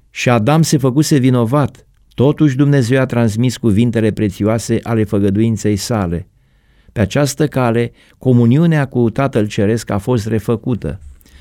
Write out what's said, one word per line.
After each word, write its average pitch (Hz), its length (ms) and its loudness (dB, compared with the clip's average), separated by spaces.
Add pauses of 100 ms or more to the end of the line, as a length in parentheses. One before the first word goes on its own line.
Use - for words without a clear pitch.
(100)
și - 200 -4
Adam 131 320 2
se 156 140 2
făcuse 139 400 2
vinovat, 127 680 0 (280)
totuși 143 420 2
Dumnezeu 135 440 2
a 131 60 0
transmis 117 500 0
cuvintele 110 540 2
prețioase 107 720 -2
ale 113 220 -2
făgăduinței 104 720 0
sale. 95 500 -4 (680)
Pe 120 80 -4
această 139 460 -2
cale, 120 460 -2 (260)
comuniunea 131 680 2
cu 120 240 0
Tatăl 131 360 -2
Ceresc 110 440 -2
a 101 80 -2
fost 120 280 -4
refăcută. 110 760 -4 (400)